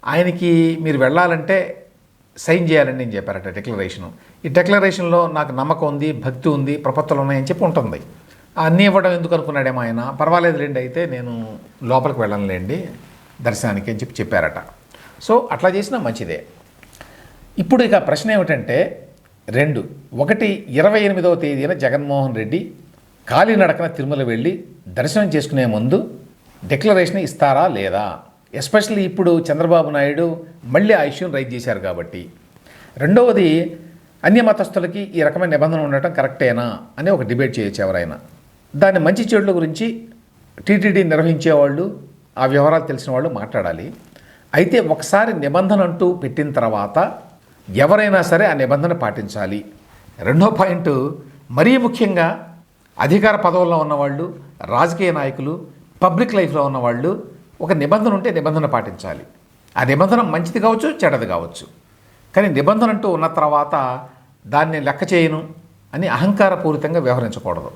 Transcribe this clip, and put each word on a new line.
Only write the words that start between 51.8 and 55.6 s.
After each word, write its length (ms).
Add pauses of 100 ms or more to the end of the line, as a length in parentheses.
అధికార 360
పదవుల్లో 420
ఉన్నవాళ్ళు, 600 (260)
రాజకీయ 460
నాయకులు, 540 (380)